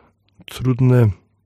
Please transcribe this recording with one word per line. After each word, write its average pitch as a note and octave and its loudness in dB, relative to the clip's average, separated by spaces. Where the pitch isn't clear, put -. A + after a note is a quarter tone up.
trudne B2 0